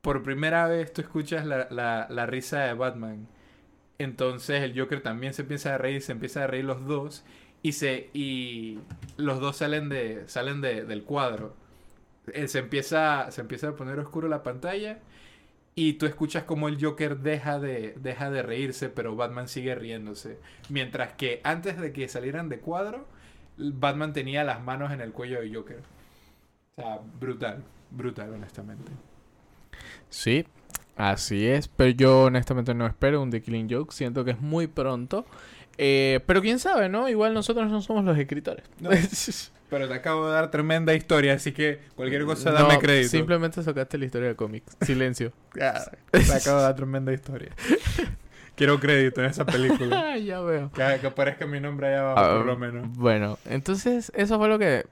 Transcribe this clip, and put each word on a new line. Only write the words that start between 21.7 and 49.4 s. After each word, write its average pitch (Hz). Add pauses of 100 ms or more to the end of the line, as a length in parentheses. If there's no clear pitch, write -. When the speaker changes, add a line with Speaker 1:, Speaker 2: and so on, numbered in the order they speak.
Speaker 1:
de 151
que 135
salieran 139
de 123
cuadro, 208 (500)
Batman 143
tenía 143
las 120
manos 139
en 135
el 113
cuello 123
de 110
Joker. - (960)
O 135
sea, 110 (200)
brutal, 123 (260)
brutal, 110
honestamente. 104 (1160)
Speaker 2:
Sí, 131 (520)
así 101
es. 143
Pero 127
yo 131
honestamente 127
no 120
espero 139
un 131
The 113
Killing 113
Joke. 139
Siento 127
que 123
es 113
muy 156
pronto. 135 (520)
Eh, 135
pero 185
quién 226
sabe, 277
¿no? 226
Igual 220
nosotros 220
no 214
somos 208
los 170
escritores. 143 (140)
Speaker 1:
No. 175
Speaker 2:
<laughs> -
Speaker 1:
Pero 135
te 127
acabo 156
de 156
dar 160
tremenda 160
historia, 147
así 139
que 143 (160)
cualquier 139
cosa 151
dame 147
Speaker 2:
No, 143
Speaker 1:
crédito. 135
Speaker 2:
simplemente 165
sacaste 143
la 135
historia 123
de 117
cómics. 110
Silencio. 127 (120)
Speaker 1:
<laughs> -
Ah, 135 (300)
te 175
acabo 143
de 139
dar 135
tremenda 135
historia. 131 (540)
<laughs> -
Quiero 143
crédito 139
en 127
esa 147